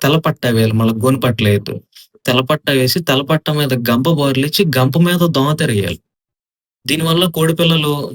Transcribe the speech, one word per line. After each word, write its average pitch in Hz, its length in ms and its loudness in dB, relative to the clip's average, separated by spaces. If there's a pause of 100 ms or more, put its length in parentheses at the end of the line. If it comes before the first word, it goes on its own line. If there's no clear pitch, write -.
తెల్ల 147 180 2
పట్టా 151 320 -2
వేయాలి. 113 260 2
మళ్ళీ 113 220 2
గోను 131 220 0
పట్ట 123 220 -2
లేదు. 101 320 0 (500)
తెల్ల 123 180 0
పట్టా 147 300 -2
వేసి, 131 280 0
తెల్ల 139 240 -2
పట్ట 156 260 -2
మీద 147 220 -2 (100)
గంప 120 280 0
బోర్లిచ్చి, 143 600 0
గంప 127 280 0
మీద 175 320 2
దోమ 139 240 2
తెరయాలి. 104 440 -2 (880)
దీనివల్ల 165 420 0
కోడి 160 260 0
పిల్లలు 160 380 0 (220)